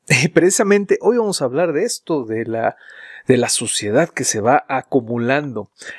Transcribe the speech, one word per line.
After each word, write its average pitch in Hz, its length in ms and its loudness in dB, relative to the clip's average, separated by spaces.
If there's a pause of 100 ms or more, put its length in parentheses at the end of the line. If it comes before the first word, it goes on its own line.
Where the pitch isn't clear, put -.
<laughs> 127 140 4
Y 160 60 0
precisamente 196 720 2
hoy 233 180 2
vamos 214 240 -2
a 147 40 -2
hablar 156 260 -2
de 147 140 -2
esto, 151 400 -4
de 110 200 -4
la, 113 300 -2 (500)
de 127 120 4
la 117 100 0
suciedad 113 640 -2
que - 160 -6
se - 160 -2
va 131 260 2
acumulando. 120 1040 -2 (280)